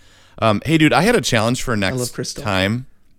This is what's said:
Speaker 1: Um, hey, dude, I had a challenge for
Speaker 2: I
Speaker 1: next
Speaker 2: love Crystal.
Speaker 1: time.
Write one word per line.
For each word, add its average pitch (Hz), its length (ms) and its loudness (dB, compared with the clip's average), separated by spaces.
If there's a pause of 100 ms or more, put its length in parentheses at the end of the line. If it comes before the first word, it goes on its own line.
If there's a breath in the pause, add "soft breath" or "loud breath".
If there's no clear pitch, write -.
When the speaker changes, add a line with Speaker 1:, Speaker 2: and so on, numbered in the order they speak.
(380 soft breath)
Speaker 1:
Um, 107 260 2
hey, 160 140 2
dude, 151 140 4
I 131 100 4
had 233 140 2
a 175 40 0
challenge 120 420 0
for 127 100 -2
Speaker 2:
I 110 40 -2
Speaker 1:
next 101 220 -2
Speaker 2:
love 123 140 -6
Crystal. - 300 -10
Speaker 1:
time. 104 440 -2 (320)